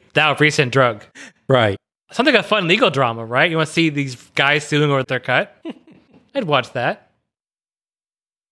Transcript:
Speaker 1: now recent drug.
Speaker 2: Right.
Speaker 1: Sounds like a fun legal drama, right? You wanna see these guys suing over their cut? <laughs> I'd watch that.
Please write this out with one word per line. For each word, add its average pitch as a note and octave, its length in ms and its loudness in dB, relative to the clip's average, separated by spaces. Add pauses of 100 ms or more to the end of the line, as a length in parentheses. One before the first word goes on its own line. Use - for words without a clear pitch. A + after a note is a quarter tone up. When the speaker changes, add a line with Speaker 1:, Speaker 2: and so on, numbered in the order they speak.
(140)
Speaker 1:
now D3 220 0
recent D3 360 0
drug. A#2+ 300 2 (460)
Speaker 2:
Right. A2+ 300 2 (340)
Speaker 1:
Sounds B3 140 0
like C#4+ 100 4
a G3 60 2
fun G3 260 -2
legal G3+ 220 4
drama, A#2 340 -2
right? C3 260 0
You D#3+ 60 -4
wanna D#3+ 100 0
see E3 220 0
these C#3 260 -6 (220)
guys D3 280 2
suing D3 260 0
over C3+ 120 0
their B2+ 160 -4
cut? C3+ 380 -4 (400)
<laughs> - 380 -20
I'd C4+ 100 -4
watch C#3+ 300 -2
that. C3+ 360 -6 (1400)